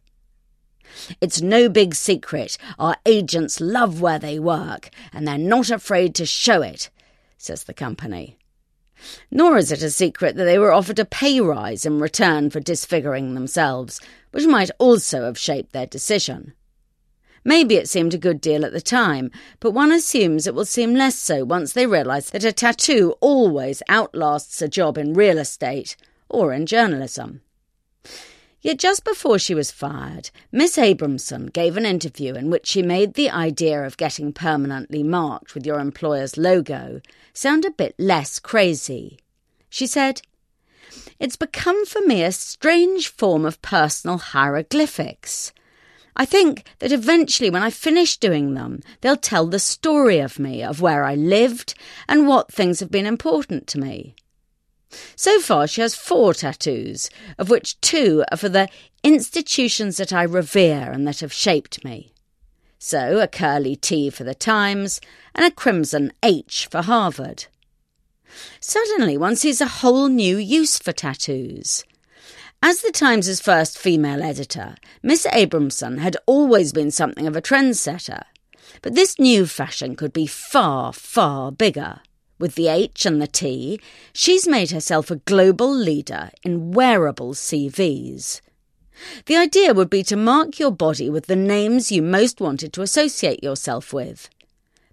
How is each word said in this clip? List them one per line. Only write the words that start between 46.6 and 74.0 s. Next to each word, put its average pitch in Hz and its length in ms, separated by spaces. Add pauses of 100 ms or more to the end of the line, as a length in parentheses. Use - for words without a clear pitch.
that 247 100
eventually 277 580
when 180 140
I 220 80
finish 330 460
doing 147 380
them, 123 260 (220)
they'll 262 120
tell 180 320
the 185 140
story 285 580
of 139 220
me, 131 240
of 143 160
where 156 240
I 139 100
lived, 208 600 (340)
and 294 180
what 269 240
things 180 300
have 180 100
been 196 160
important 233 600
to 151 100
me." 135 380 (1000)
So 415 240
far, 156 300
she - 120
has 226 140
four 208 400
tattoos, - 720 (300)
of 185 120
which - 300
two 190 520
are - 40
for 202 120
the 190 200 (360)
institutions 254 920
that 196 140
I 175 120
revere 165 640
and 135 160
that 143 140
have 151 120
shaped - 520
me. 123 280 (680)
So, 143 400
a 196 80
curly 143 480
T 143 340
for 135 140
the 131 100
Times 202 640 (360)
and 320 80
a 349 80
crimson 151 680
H - 480
for 170 140
Harvard. 180 640 (1120)
Suddenly, 392 580
one 185 200
sees 294 240
a 277 60
whole 254 420
new 202 280
use 277 440
for - 100
tattoos. - 960 (760)
As 339 200
the 453 100
Times' 208 500
first 165 380
female 147 420